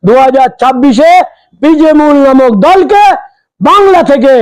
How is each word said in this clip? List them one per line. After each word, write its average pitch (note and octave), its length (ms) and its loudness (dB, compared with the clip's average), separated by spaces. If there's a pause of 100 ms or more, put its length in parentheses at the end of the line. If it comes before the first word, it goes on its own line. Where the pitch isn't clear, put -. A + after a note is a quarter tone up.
দু G3 140 0
হাজার C4 400 0
ছাব্বিশে C4 540 0 (500)
বিজেমূল D4+ 640 0
নামক C4 360 0
দলকে F#4+ 440 0 (580)
বাংলা F#4 420 0
থেকে C4+ 380 0